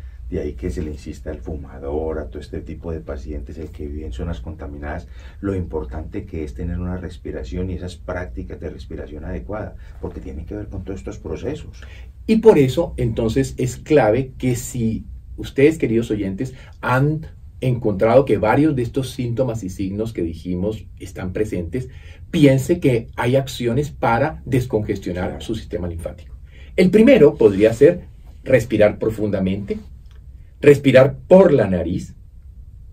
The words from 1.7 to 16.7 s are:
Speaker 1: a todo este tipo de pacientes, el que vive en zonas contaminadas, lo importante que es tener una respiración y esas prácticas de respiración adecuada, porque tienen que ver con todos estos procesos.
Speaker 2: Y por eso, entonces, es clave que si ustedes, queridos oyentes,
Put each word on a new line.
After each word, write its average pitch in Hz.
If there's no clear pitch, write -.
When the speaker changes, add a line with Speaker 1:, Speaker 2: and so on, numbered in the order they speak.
Speaker 1:
a 76
todo 76
este 80
tipo 82
de 80
pacientes, 76
el 82
que 76
vive 73
en 76
zonas 82
contaminadas, 73
lo 98
importante 87
que 80
es 76
tener 87
una 90
respiración 87
y -
esas 87
prácticas 90
de 87
respiración 76
adecuada, 92
porque -
tienen 69
que 98
ver 104
con 95
todos 95
estos 101
procesos. 95
Speaker 2:
Y 226
por 214
eso, 131
entonces, 120
es 123
clave 131
que 123
si 113
ustedes, 147
queridos 113
oyentes, 101